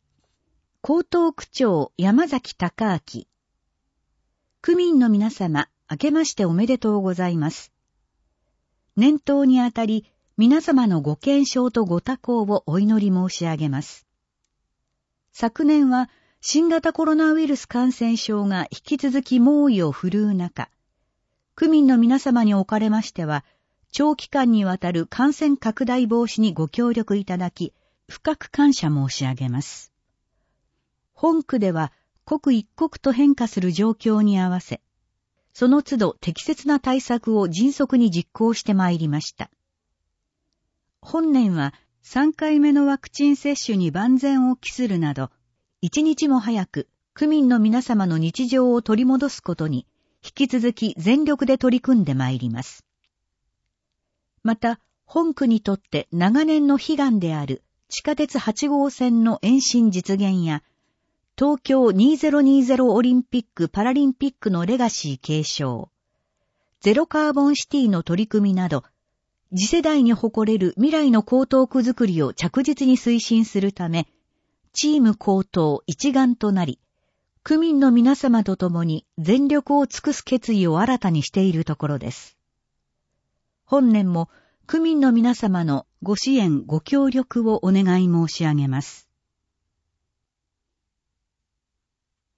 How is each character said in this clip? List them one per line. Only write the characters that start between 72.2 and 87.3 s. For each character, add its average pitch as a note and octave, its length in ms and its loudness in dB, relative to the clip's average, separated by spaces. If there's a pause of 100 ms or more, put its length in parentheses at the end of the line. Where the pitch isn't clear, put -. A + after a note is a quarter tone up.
を C3+ 100 -2
着 F3+ 300 -4
実 C#4 240 0
に B3+ 100 4
推 A#3 220 0
進 A3+ 260 2
す G#3 160 -4
る G3 120 -2
た F3+ 160 -8
め、 E3 200 -4 (640)
チ D4+ 200 -2
ー D4+ 100 2
ム A3+ 80 4
江 G3 380 -2
東 D3+ 380 0
一 C4+ 260 -4
丸 B3+ 240 2
と G#3 160 -2
な F#3 120 0
り、 C#3 140 -8 (640)
区 D#4 160 0
民 D#4+ 200 0
の C4+ 140 4
皆 A#3+ 220 4
様 A#3 300 0
と F#3+ 120 -4
共 E3+ 280 -2
に D#3 200 -4 (140)
全 A#3 300 0
力 C#4+ 280 0
を C#4 100 2
尽 - 140 -12
く D4 120 -4
す - 120 -8
決 A#3+ 300 -2
意 F#3+ 120 2
を D#3+ 140 0
新 B3 180 0
た F#3+ 120 -2
に D#3 120 0
し - 80 -8
て F#3+ 120 0
い F#3+ 100 2
る D#3+ 120 -2
と D3+ 120 -6
こ D3+ 120 -6
ろ C#3+ 100 -4
で - 140 -10
す。 - 260 -20 (1300)
本 C4 260 2
年 G3+ 220 2
も E3+ 180 -4 (360)
区 E4 140 -2
民 D#4+ 200 0
の C4+ 120 4
皆 A#3 220 2
様 F#3 300 -2
の C#3+ 220 -2 (160)
ご G3 140 -2
支 C4 200 -2
援 E3 300 0
ご D#3 140 -4
協 C#4 300 0
力 A#3+ 400 -2